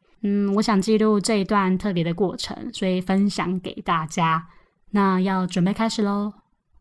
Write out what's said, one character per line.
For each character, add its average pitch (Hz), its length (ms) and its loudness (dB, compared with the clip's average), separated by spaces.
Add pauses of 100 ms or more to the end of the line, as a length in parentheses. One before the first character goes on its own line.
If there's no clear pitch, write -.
(220)
嗯， 202 320 0
我 214 80 2
想 208 180 2
记 220 160 2
录 214 240 4
这 214 180 0
一 196 60 0
段 190 320 2
特 202 160 -2
别 170 100 0
的 170 120 -2
过 180 240 0
程， - 180 -10 (160)
所 190 160 -4
以 185 140 0
分 196 260 2
享 185 320 -2
给 - 220 -10
大 160 240 -2
家。 160 360 0 (500)
那 190 280 2
要 185 260 0
准 180 160 -2
备 190 120 2
开 226 120 -2
始 220 160 -2
咯， 202 300 -2 (480)